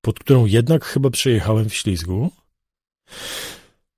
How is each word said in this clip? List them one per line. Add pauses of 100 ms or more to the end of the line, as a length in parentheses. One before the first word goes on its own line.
pod
którą
jednak
chyba
przejechałem
w
ślizgu, (1700)